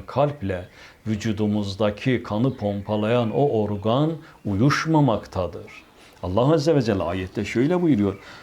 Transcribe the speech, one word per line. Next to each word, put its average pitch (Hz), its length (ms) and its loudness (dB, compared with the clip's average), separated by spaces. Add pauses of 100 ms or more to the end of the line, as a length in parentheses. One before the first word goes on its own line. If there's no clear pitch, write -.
kalple 101 600 -2 (420)
vücudumuzdaki 107 1160 0
kanı 113 340 -2
pompalayan 107 760 0
o 123 300 2
organ 110 520 0 (320)
uyuşmamaktadır. 110 1300 0 (520)
Allah 110 300 2
Azze 160 220 4
ve 139 60 4
Celle 101 220 0
ayette 95 420 -4
şöyle 147 360 0
buyuruyor: 104 380 2 (240)